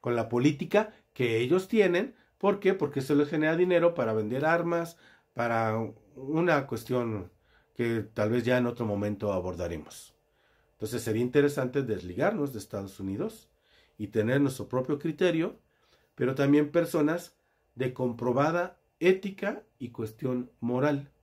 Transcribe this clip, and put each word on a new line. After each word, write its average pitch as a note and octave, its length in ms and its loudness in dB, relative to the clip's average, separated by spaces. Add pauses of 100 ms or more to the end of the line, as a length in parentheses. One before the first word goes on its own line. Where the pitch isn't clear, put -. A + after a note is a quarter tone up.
Con A#2+ 140 -2
la A2+ 140 -2
política D#3 640 2 (200)
que A#2 260 0
ellos E3+ 280 2
tienen, G3+ 480 2 (220)
¿por G3 220 0
qué? F#3 140 2
Porque C#3+ 280 -2
eso C#3+ 140 0
les C#3+ 140 4
genera D#3 280 0
dinero F3 360 4
para A#2 200 0
vender A2 320 0
armas, E3+ 520 0 (360)
para A2+ 440 0 (380)
una C#3+ 520 0
cuestión A2+ 640 -4 (440)
que A#2 260 -2 (120)
tal G#2+ 160 0
vez A#2+ 140 0
ya B2 140 2
en B2 80 2
otro A#2+ 200 -4
momento G#2 480 -2
abordaremos. F2 840 -6 (580)
Entonces A#2 280 -8
sería A2+ 200 -2
interesante C#3 600 2
desligarnos B2+ 720 -2
de A2 60 -8
Estados G2 400 -10
Unidos G2+ 500 -8 (480)
y G#2+ 100 -8
tener A#2 340 2
nuestro C3+ 280 -2
propio C3 300 -2
criterio, E3 600 0 (560)
pero B2+ 180 0
también C#3+ 380 4
personas E3 640 0 (400)
de B2+ 180 -2
comprobada C3 840 0 (200)
ética F#3+ 640 0 (140)
y A#2+ 120 -10
cuestión B2 680 -6
moral. C#3 520 0 (120)